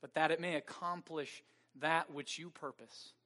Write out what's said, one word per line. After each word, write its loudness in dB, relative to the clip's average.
but -6
that 8
it 2
may 2
accomplish -4
that 4
which -6
you -10
purpose -12